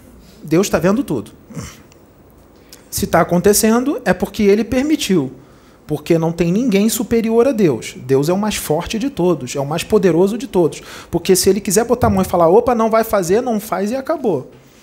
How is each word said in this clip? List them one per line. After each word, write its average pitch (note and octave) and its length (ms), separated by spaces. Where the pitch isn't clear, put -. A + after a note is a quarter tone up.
Deus E3+ 260
tá G3 100
vendo G3+ 260
tudo. A#2+ 260
Se - 160
tá F3 140
acontecendo, G#3+ 840
é F#3 80
porque G3 300
ele G#3 220
permitiu. B3 680
Porque D3+ 300
não D#3+ 160
tem E3+ 200
ninguém G#3 360
superior A3+ 580
a C#4+ 60
Deus. E3 440
Deus C3+ 320
é F3 40
o F#3+ 60
mais G#3 160
forte E3+ 440
de C4+ 120
todos, E3 460
é C#3 40
o C#3 60
mais E3 160
poderoso G3 560
de C4+ 80
todos. E3 340
Porque E3+ 260
se - 140
ele G3 100
quiser G#3 240
botar B3+ 220
a A3 40
mão F#3+ 120
e - 20
falar, F3 240
"Opa, A#3+ 260
não A3+ 140
vai A3 160
fazer", G3+ 380
não A3+ 180
faz G3 300
e B3+ 60
acabou. C4 540